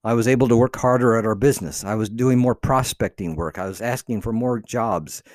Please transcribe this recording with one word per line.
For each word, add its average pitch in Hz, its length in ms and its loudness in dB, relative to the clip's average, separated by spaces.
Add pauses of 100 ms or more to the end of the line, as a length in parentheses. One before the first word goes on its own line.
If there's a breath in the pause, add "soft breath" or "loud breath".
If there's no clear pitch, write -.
I 110 120 0
was 117 120 2
able 127 220 4
to 117 80 6
work 123 200 2
harder 123 400 4
at 107 100 0
our 110 80 0
business. 101 500 0
I 101 100 -4
was 110 140 -2
doing 123 300 2
more 123 160 2
prospecting 110 800 -2
work. 80 220 -6
I 95 80 -6
was 95 160 -8
asking 117 400 -6
for 113 100 -6
more 120 280 -2
jobs 107 640 -4 (120 loud breath)